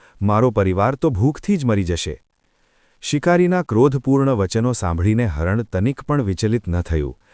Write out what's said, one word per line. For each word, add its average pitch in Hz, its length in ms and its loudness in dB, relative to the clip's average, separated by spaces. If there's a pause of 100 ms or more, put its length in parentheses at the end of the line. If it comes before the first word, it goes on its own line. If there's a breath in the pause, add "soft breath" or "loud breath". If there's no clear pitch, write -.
(220 soft breath)
મારો 107 300 2
પરિવાર 101 440 0
તો 165 140 0
ભૂખથી 143 480 0
જ 139 80 -4
મરી 104 180 2
જશે." 82 400 -6 (800)
શિકારીના 175 640 2
ક્રોધપૂર્ણ 135 680 2
વચનો 113 420 0
સાંભળીને 101 520 0
હરણ 90 360 -2
તનિક 107 400 -4
પણ 147 200 -2
વિચલિત 107 460 -2
ન 87 140 -2
થયું. 73 380 -4 (140 soft breath)